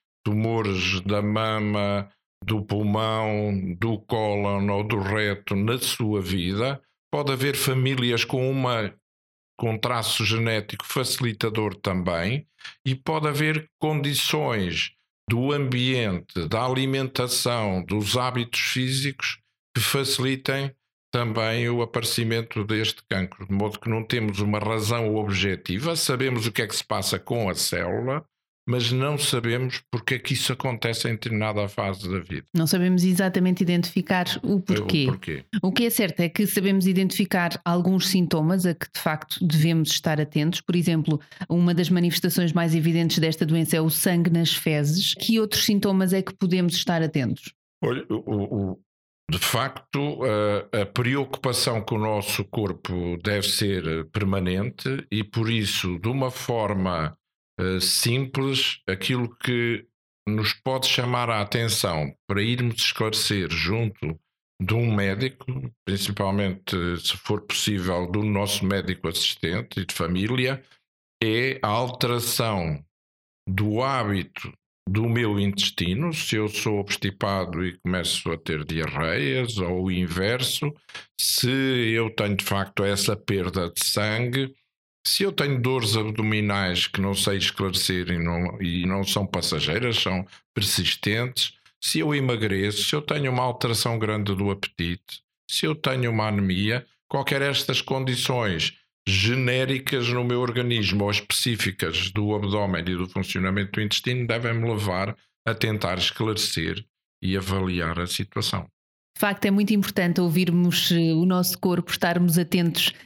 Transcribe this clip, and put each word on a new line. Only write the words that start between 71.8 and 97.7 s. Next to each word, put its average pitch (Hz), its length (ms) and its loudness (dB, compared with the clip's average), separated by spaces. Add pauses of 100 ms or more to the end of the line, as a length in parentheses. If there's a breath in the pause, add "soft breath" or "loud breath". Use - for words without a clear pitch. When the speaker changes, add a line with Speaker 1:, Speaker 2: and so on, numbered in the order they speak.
Speaker 1:
do 104 340 2
hábito 113 680 -2 (360)
do 110 200 2
meu 113 300 2
intestino, 101 760 0
se 156 220 -2
eu 107 140 0
sou 107 320 -2
obstipado 98 840 -2
e 90 140 -6
começo 87 540 -2
a 82 40 -2
ter 78 280 -4
diarreias, 80 920 -2
ou 90 260 -2
o 92 80 0
inverso, 98 800 -2 (420 loud breath)
se - 320 0 (460)
eu 113 160 2
tenho 104 260 0
de 95 80 -2
facto 98 380 -2
essa 101 320 2
perda 90 560 -2
de - 160 -2
sangue, 120 640 0 (540)
se - 160 2
eu 196 80 2
tenho 143 320 0
dores 120 340 2
abdominais 107 920 0
que - 120 -2
não 98 140 2
sei 98 220 0
esclarecer 92 760 0
e 90 80 0
não, 85 420 -2
e 87 240 -2
não 95 200 0
são 101 200 0
passageiras, 92 760 -2
são 92 280 0 (260 loud breath)
persistentes, 107 1040 -2 (260 soft breath)
se - 200 0
eu 156 120 0
emagreço, 107 680 0
se - 140 0
eu 147 60 -2
tenho 147 280 -2
uma 127 140 0
alteração 117 560 0
grande 104 340 0
do 101 160 0
apetite, 90 720 -6 (260)
se - 160 -2
eu 156 120 -2
tenho 131 340 0
uma 110 160 0
anemia, 101 580 0 (240 soft breath)
qualquer 139 320 0
estas 139 400 0